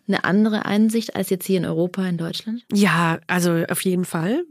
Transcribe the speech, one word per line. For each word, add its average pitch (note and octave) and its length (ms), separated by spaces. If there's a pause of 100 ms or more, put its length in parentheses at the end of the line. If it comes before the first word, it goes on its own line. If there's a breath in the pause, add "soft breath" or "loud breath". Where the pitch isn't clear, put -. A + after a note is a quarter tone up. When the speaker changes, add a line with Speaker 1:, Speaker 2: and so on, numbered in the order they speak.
Speaker 1:
eine G3 160
andere G#3+ 400
Ansicht A3 520
als G3 140
jetzt F#3 160
hier F#3+ 120
in E3+ 60
Europa, F3 420
in F3+ 100
Deutschland? E3+ 460 (100)
Speaker 2:
Ja, E3+ 540
also F3 420
auf - 140
jeden F3+ 220
Fall. G3 460